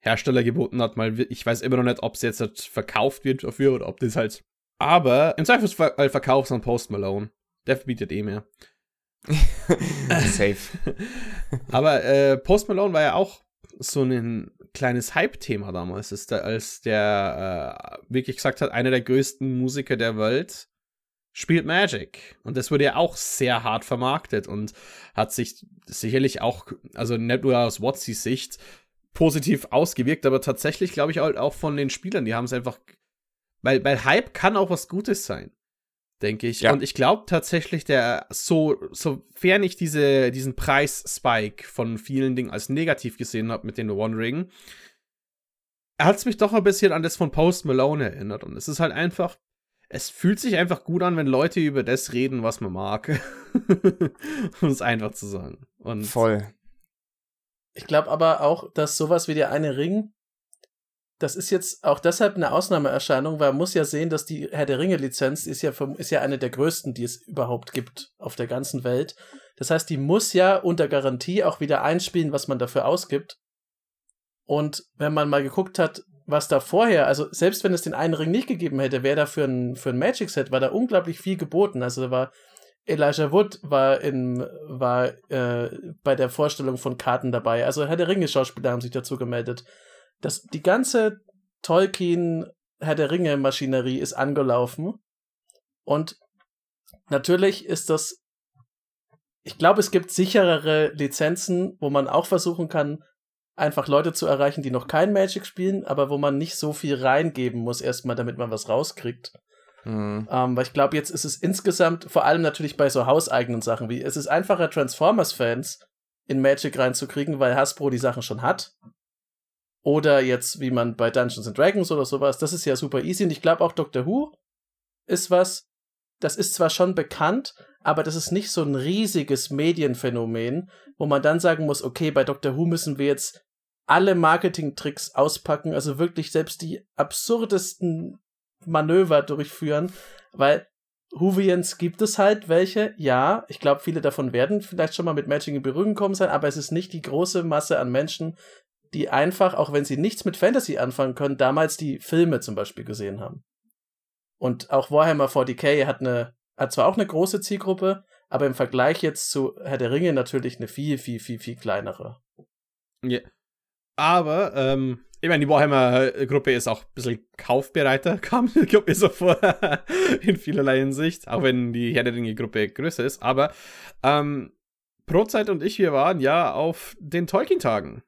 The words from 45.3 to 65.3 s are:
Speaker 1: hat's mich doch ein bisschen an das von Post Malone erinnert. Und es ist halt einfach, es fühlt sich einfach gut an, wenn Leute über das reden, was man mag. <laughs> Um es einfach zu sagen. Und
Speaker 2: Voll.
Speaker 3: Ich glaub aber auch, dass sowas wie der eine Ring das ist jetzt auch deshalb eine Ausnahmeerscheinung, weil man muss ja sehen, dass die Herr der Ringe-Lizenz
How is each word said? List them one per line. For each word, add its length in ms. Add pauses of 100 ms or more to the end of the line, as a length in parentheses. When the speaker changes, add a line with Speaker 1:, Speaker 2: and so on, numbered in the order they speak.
Speaker 1:
hat's 260
mich 100
doch 160
ein 120
bisschen 280
an 100
das 140
von 140
Post 360
Malone 460
erinnert. 300
Und 140
es 100
ist 140
halt 120
einfach, 460 (500)
es 220
fühlt 300
sich 160
einfach 260
gut 220
an, 120
wenn 120
Leute 320
über 240
das 280
reden, 300
was 180
man 120
mag. 480 (340)
<laughs> 560 (500)
Um 100
es 120
einfach 300
zu 140
sagen. 380 (140)
Und 260
Speaker 2:
Voll. 400 (1300)
Speaker 3:
Ich 100
glaub 220
aber 320
auch, 320
dass 240
sowas 320
wie 60
der 160
eine 260
Ring 360 (1120)
das 120
ist 120
jetzt 360
auch 160
deshalb 360
eine 160
Ausnahmeerscheinung, 880
weil 80
man 80
muss 160
ja 140
sehen, 240
dass 160
die 260
Herr 140
der 120
Ringe-Lizenz 680